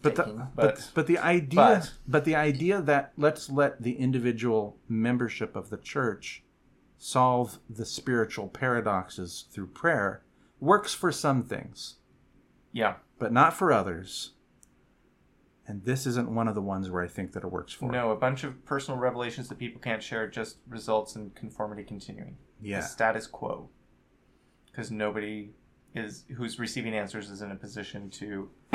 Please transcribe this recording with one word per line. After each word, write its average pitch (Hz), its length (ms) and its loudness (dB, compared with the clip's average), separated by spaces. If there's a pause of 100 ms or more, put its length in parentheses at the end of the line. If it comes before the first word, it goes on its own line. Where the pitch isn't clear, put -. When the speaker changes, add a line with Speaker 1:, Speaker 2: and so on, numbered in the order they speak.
Speaker 1:
But 147 140 4
the, 170 80 2
Speaker 2:
taking, 107 160 -6
Speaker 1:
but, 131 160 -10
Speaker 2:
but, 110 400 2
Speaker 1:
but 160 140 2
the 170 100 6
idea, 165 380 2
Speaker 2:
but 117 360 8 (140)
Speaker 1:
but 143 180 4
the 160 120 2
idea 151 460 2
that 143 340 2
let's 151 340 2
let 139 320 2
the 120 120 0
individual 117 800 2 (120)
membership 113 680 0
of 98 140 -8
the 104 60 -6
church - 680 -4 (540)
solve 123 600 2 (100)
the 110 160 -8
spiritual 113 640 0
paradoxes 104 1040 -2
through 98 180 -8
prayer 127 540 2 (380)
works 196 340 4
for 180 160 0
some 135 320 2
things. - 540 -10 (720)
Speaker 2:
Yeah. 107 240 2 (240)
Speaker 1:
But 113 140 -2
not 151 220 6
for 175 180 4
others. 92 640 -2 (1300)
And 101 180 -10
this 131 220 0
isn't 120 240 0
one 113 160 2
of 107 80 0
the 104 80 0
ones 95 280 -4
where 90 120 0
I 87 60 -4
think - 240 -8
that 95 120 -8
it 92 60 -6
works 90 220 -6
for. 131 180 -6
Speaker 2:
No, 123 220 0
a 107 40 2
bunch 131 280 0
of 131 200 -12
personal 135 360 -4
revelations 123 480 -2
that - 100 -12
people 120 220 -10
can't 110 220 -4
share 113 260 -4
just 110 300 -8 (100)
results 110 480 -2
in 107 140 -12
conformity 107 520 -8
continuing. - 540 -14 (240)
Speaker 1:
Yeah. 101 200 -4
Speaker 2:
The - 60 -6
status 110 400 0
quo. - 420 -10 (1040)
'Cause 110 180 -10
nobody 107 600 -4 (440)
is, 107 300 -8 (120)
who's 120 220 -6
receiving 113 360 -4
answers 104 360 -6
is 98 120 -12
in 101 100 -10
a 98 40 -10
position 101 540 -12
to 101 380 -10 (260)